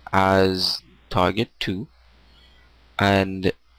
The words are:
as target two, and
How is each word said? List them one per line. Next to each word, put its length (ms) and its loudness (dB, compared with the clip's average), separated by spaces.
as 720 2
target 400 -2
two, 280 -8
and 540 0